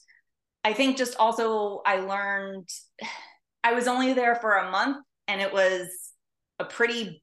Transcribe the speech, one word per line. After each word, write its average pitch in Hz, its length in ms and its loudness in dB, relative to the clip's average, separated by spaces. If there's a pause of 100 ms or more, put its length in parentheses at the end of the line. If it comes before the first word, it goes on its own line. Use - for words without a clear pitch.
(640)
I 214 100 2
think 269 220 2
just 247 200 -2
also 220 680 0
I 202 120 4
learned, 196 720 -4 (480)
<sighs> - 480 -12
I 233 80 4
was 247 160 2
only 262 240 2
there 240 240 4
for 220 180 2
a 185 160 2
month 240 280 0 (280)
and 196 140 -4
it 196 120 -2
was 185 360 2 (720)
a - 40 -6
pretty 233 580 -2